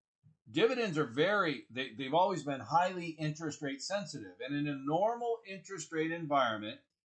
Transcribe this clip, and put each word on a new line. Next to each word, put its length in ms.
dividends 460
are 80
very, 680
they, 260
they've 160
always 300
been 160
highly 580
interest 440
rate 200
sensitive. 520
And 120
in 100
a 100
normal 600
interest 440
rate 180
environment, 680